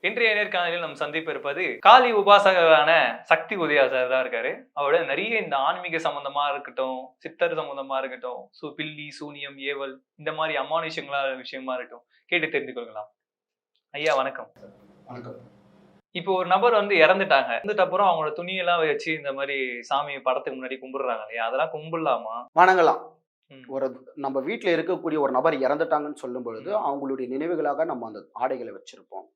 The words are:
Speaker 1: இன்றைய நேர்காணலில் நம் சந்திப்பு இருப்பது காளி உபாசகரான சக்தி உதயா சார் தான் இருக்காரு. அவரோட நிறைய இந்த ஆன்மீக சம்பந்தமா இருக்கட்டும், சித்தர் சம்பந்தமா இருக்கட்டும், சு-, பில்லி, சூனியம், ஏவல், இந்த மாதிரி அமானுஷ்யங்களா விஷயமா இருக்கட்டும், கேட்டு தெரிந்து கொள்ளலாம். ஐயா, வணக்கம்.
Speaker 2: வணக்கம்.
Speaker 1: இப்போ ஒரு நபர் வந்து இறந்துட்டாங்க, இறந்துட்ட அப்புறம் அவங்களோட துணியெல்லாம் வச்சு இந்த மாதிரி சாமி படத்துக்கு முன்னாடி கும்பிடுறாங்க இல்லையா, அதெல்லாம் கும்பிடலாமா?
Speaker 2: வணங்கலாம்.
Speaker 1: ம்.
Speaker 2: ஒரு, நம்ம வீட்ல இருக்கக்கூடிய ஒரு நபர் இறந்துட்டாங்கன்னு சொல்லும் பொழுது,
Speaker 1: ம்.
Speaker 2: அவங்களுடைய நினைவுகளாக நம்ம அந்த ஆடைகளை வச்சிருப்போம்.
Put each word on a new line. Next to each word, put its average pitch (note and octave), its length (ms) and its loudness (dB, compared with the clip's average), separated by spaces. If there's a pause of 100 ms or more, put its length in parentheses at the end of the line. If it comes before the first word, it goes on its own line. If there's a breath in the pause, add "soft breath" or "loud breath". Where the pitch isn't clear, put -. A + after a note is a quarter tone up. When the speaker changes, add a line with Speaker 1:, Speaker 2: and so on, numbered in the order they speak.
Speaker 1:
இன்றைய A3+ 320 2
நேர்காணலில் F3 480 -2
நம் D3 180 -8
சந்திப்பு D#3+ 300 -4
இருப்பது C#3+ 340 -4 (140)
காளி B3 340 8
உபாசகரான F#3+ 800 6 (380)
சக்தி E3 260 2
உதயா D3 360 4
சார் B2+ 200 0
தான் C3 120 2
இருக்காரு. B2 280 -4 (240)
அவரோட C#3+ 300 2
நிறைய F#3+ 340 -2
இந்த D#3+ 160 -4 (120)
ஆன்மீக F3 380 -4
சம்பந்தமா C#3+ 420 -4
இருக்கட்டும், C3 500 -6 (260)
சித்தர் E3 360 -2
சம்பந்தமா C#3 400 -6
இருக்கட்டும், B2+ 420 -10 (100)
சு-, D3+ 280 -14
பில்லி, D3+ 320 -10
சூனியம், C#3+ 440 -14 (140)
ஏவல், C#3 240 -6 (280)
இந்த D#3 180 -6
மாதிரி D#3 240 -2
அமானுஷ்யங்களா D3 580 -4 (220)
விஷயமா C3 340 -8
இருக்கட்டும், A#2+ 260 -14 (280)
கேட்டு D#3+ 240 0
தெரிந்து B2+ 200 -6
கொள்ளலாம். A2 340 -12 (840)
ஐயா, D3+ 260 0
வணக்கம். C3 300 -6 (580)
Speaker 2:
வணக்கம். B2 320 -16 (760)
Speaker 1:
இப்போ F#3 240 -2
ஒரு F3+ 160 -2
நபர் A3+ 260 4
வந்து G3+ 240 2
இறந்துட்டாங்க, D#3 540 4
இறந்துட்ட G3 280 0
அப்புறம் F#3+ 220 4
அவங்களோட D#3 320 0
துணியெல்லாம் F3 420 0
வச்சு D3 300 0
இந்த C#3+ 260 -6
மாதிரி C#3 180 -4 (340)
சாமி C#3+ 360 -2
படத்துக்கு C3 320 -2
முன்னாடி C3 240 -10
கும்பிடுறாங்க B2+ 420 -6
இல்லையா, A2+ 220 -6
அதெல்லாம் C#3 280 -2
கும்பிடலாமா? D3+ 640 -4 (240)
Speaker 2:
வணங்கலாம். F3+ 400 6 (500)
Speaker 1:
ம். C3+ 120 -20 (120)
Speaker 2:
ஒரு, C3+ 100 -4 (380)
நம்ம C3+ 140 -2 (100)
வீட்ல G#3 280 -4
இருக்கக்கூடிய E3+ 480 -2
ஒரு C3+ 120 2
நபர் D3+ 280 4
இறந்துட்டாங்கன்னு D3 580 0
சொல்லும் B2+ 240 -8
பொழுது, A#2 260 -10
Speaker 1:
ம். G#3 140 -2
Speaker 2:
அவங்களுடைய C3+ 460 -4
நினைவுகளாக D3+ 580 -2
நம்ம A#2+ 200 -6
அந்த G#2 100 -14 (140)
ஆடைகளை A#2+ 420 -4
வச்சிருப்போம். F#2+ 500 -18 (100)